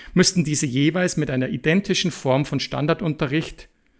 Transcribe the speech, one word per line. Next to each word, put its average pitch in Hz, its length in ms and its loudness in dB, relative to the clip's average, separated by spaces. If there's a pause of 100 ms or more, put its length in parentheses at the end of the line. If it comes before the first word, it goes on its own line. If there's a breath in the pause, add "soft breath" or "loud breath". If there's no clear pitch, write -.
(140)
müssten 175 320 6
diese 147 200 0
jeweils 156 520 0
mit 151 120 -2
einer 127 200 -2
identischen 170 640 0
Form 135 340 0
von 143 160 -4
Standardunterricht 151 1040 -2 (320)